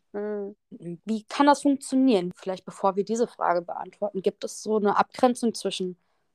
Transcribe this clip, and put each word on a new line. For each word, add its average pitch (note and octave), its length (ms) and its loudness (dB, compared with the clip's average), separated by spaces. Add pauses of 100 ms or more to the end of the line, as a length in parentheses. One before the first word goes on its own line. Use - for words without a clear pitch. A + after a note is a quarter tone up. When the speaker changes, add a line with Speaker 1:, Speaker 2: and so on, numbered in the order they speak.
(140)
Speaker 1:
Hm. G#3 380 -6 (180)
Speaker 2:
Wie G#3 540 -8
kann - 220 2
das C#4+ 160 4
funktionieren? C4 760 2
Vielleicht - 280 -8
bevor F#3+ 320 0
wir G3 80 0
diese A3+ 240 0
Frage F3 340 0
beantworten, F#3 600 -8
gibt - 220 -2
es - 180 -10
so G#3+ 160 -2
eine G3+ 180 2
Abgrenzung A#3 580 2
zwischen F#3 420 -4 (380)